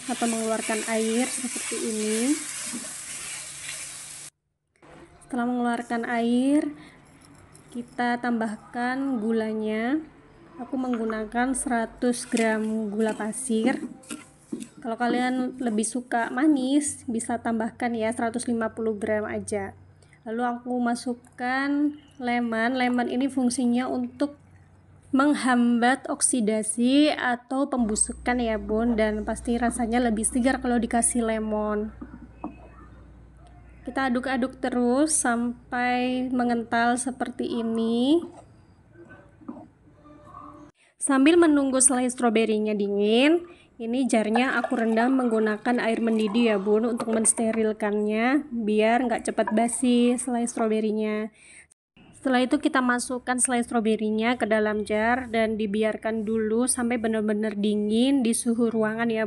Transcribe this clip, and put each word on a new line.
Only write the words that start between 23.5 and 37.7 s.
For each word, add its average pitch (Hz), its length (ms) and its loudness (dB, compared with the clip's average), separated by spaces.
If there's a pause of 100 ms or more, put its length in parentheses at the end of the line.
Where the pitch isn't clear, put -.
untuk 262 480 -4 (720)
menghambat 247 1040 2
oksidasi 240 1040 2
atau 262 560 -2
pembusukan 240 640 0
ya, 226 240 0
Bun, 220 320 0
dan 214 320 0
pasti 233 320 -2
rasanya 233 480 0
lebih 220 240 0
segar 262 320 2
kalau 247 160 0
dikasih 233 480 2
lemon. 214 720 -2 (1900)
Kita 262 240 -2
aduk-aduk 254 480 -2
terus 254 560 2
sampai 247 1120 0
mengental 240 720 2
seperti 240 640 -4
ini. 233 560 2 (2750)